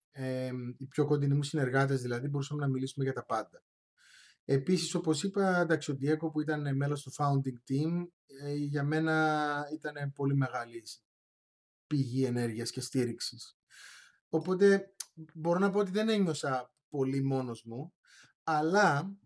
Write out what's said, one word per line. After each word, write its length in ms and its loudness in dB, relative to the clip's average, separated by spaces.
Ε, 400 -4
οι 100 -12
πιο 180 0
κοντινοί 300 2
μου 80 2
συνεργάτες, 600 0
δηλαδή, 260 -4
μπορούσαμε 320 -4
να 80 0
μιλήσουμε 360 -2
για 100 0
τα 100 -8
πάντα. 380 -4
Επίσης, 500 0
όπως 280 0
είπα, 380 2
εντάξει, 300 2
ο 100 -2
Diego 320 0
που 80 0
ήταν 360 0
μέλος 260 0
του 140 -14
founding 560 0
team, 340 2
ε, 280 -8
για 300 0
μένα 880 2
ήταν 400 -6
πολύ 240 0
μεγάλη 460 -2
πηγή 380 0
ενέργειας 460 -2
και 100 -8
στήριξης. 800 -6
Οπότε, 640 4
μπορώ 240 0
να 120 4
πω 80 0
ότι 120 0
δεν 180 0
ένιωσα 640 0
πολύ 340 0
μόνος 420 -2
μου, 300 -10
αλλά 840 2